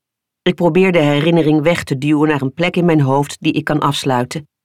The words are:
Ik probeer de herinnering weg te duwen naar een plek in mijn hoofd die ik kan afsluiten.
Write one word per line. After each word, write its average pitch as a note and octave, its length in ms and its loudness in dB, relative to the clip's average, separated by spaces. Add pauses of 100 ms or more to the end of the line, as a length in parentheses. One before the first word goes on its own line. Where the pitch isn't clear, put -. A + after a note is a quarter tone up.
(420)
Ik F3+ 140 -2
probeer F3+ 360 2
de E3+ 80 2
herinnering D3+ 640 2
weg C3+ 220 0
te C#3 140 -4
duwen D3+ 320 0
naar C#3+ 120 -2
een C3+ 120 -6
plek F3 220 -4
in F3 100 0
mijn D#3 160 4
hoofd C#3 380 0
die D#3 140 -2
ik D3+ 100 -4
kan D3+ 160 -2
afsluiten. C#3 680 -4 (180)